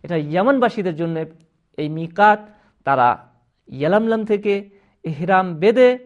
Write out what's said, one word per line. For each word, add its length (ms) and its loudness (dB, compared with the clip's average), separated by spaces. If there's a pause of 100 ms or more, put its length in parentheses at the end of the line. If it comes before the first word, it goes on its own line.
এটা 140 -6
ইয়ামানবাসীদের 800 -2
জন্য 280 -6 (520)
এই 120 -8
মিকাত, 520 0 (440)
তারা 240 2 (600)
ইয়ালামলাম 560 -2
থেকে 460 -2 (340)
ইহরাম 500 0
বেঁধে 520 4